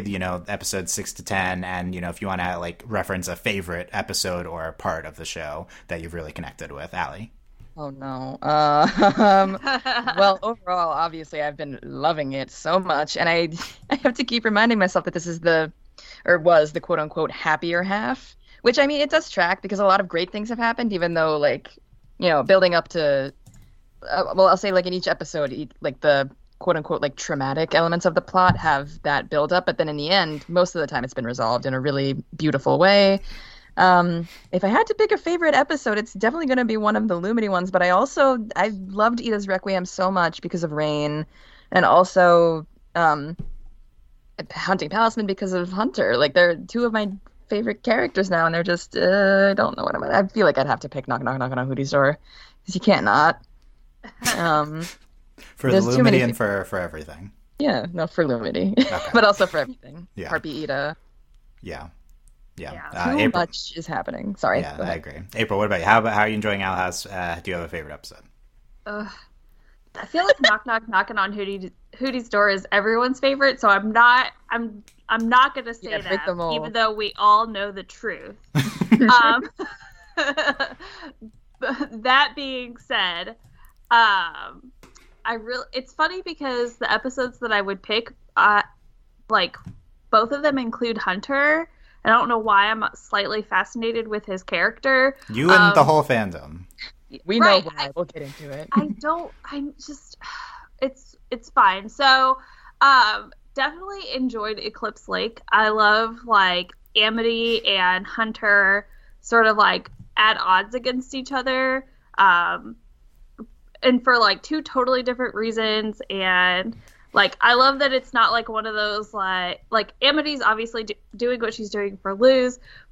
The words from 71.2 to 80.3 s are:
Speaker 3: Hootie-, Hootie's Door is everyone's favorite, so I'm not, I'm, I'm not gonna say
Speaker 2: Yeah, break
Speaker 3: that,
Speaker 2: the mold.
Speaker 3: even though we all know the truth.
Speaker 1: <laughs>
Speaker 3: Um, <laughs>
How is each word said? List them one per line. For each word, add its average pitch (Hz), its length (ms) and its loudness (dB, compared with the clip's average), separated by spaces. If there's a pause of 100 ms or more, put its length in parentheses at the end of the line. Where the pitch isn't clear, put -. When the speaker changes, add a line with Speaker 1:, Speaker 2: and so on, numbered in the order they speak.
Speaker 3:
Hootie-, 196 380 -8 (260)
Hootie's 247 320 -6
Door 208 220 4
is 190 200 -4
everyone's 226 480 0
favorite, 269 400 0
so 226 80 2
I'm 202 240 2
not, 240 400 6 (180)
I'm, 226 340 -8 (260)
I'm 226 200 -2
not 262 240 4
gonna 233 200 -10
say - 180 -16
Speaker 2:
Yeah, 214 80 -4
break 190 120 -8
Speaker 3:
that, 196 140 -4
Speaker 2:
the 180 100 -2
mold. 165 200 -4
Speaker 3:
even 156 180 -6
though 226 200 2
we 208 240 -6
all 208 300 6
know 202 240 -6
the 190 120 -12
truth. 202 520 -12 (180)
Speaker 1:
<laughs> - 480 2 (220)
Speaker 3:
Um, 226 260 2 (680)
<laughs> 285 240 -2 (1500)